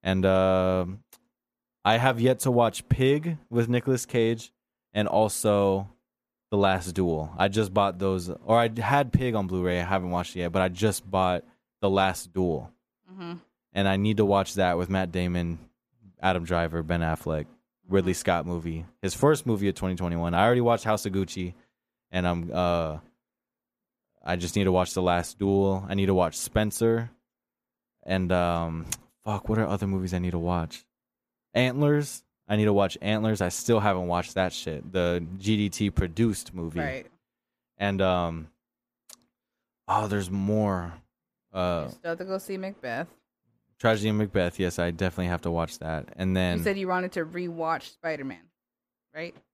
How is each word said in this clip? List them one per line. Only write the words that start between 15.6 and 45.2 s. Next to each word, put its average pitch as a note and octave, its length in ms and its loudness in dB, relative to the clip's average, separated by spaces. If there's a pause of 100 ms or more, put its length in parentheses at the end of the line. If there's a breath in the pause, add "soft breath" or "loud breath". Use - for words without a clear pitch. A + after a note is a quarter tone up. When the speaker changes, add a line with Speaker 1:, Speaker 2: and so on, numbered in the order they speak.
Speaker 1:
Adam F#2 260 0
Driver, E2 380 0
Ben E2+ 200 -2
Affleck, D#2+ 420 -2 (420)
Ridley F#2 260 2
Speaker 2:
Mm-hmm. F2 80 0
Speaker 1:
Scott E2+ 260 0
movie. E2+ 400 -6 (160)
His F#2+ 120 -4
first D3+ 300 2
movie G2+ 240 0
of F#2 60 0
twenty F#2 220 -4
twenty-one. E2+ 360 -2
I F#2 140 4
already B2 160 4
watched A#2 220 2
House G#2+ 200 0
of G2+ 80 -4
Gucci, F#2 400 -4 (580 soft breath)
and F2+ 160 -2
I'm, E2+ 280 -2
uh, E2+ 420 0 (1300)
I F2+ 120 -2
just F2 200 -4
need G2 80 4
to F#2 80 6
watch F2+ 220 2
The F#2 80 0
Last F2 360 0
Duel. G2 480 2
I G2 60 -6
need G2 140 2
to F#2+ 80 4
watch F2 240 2
Spencer. A2+ 720 0 (920)
And, F#2 300 0
um, E2+ 540 0 (400)
fuck, G#2 240 -4
what A2 80 2
are A2 80 2
other G2 200 -2
movies F#2 280 -2
I F2+ 60 0
need F2+ 100 -2
to E2+ 80 -4
watch? E2+ 440 -2 (680)
Antlers. C#3+ 720 0 (240)
I G#2+ 80 0
need G#2 80 4
to G#2 80 4
watch G2 300 2
Antlers. G#2+ 400 0
I F2+ 80 0
still A2+ 300 2
haven't F#2+ 260 0
watched F2 300 -2
that F#2 180 0
shit. D#2 360 -10
The F2 320 0 (140)
G G#2 220 0
D G#2 100 0
T G2+ 220 -2
produced G2 640 -2
movie. E2 260 -8
Speaker 2:
Right. B2+ 260 -8 (720)
Speaker 1:
And, G2 240 -2
um, E2+ 480 0 (1400)
oh, G#2+ 220 0
there's G2 220 -2
more. G2 640 -2 (580)
Uh, F2 360 -2
Speaker 2:
You - 60 -10
still - 180 -12
have E3+ 80 -8
to F3+ 40 -8
go F#3+ 140 -6
see G3 180 -10
Macbeth. F3 520 -8 (680)
Speaker 1:
Tragedy A2 300 2
of G#2+ 80 2
Macbeth. F#2+ 420 0
Yes, F2+ 200 0
I F2 120 0
definitely F2+ 360 -2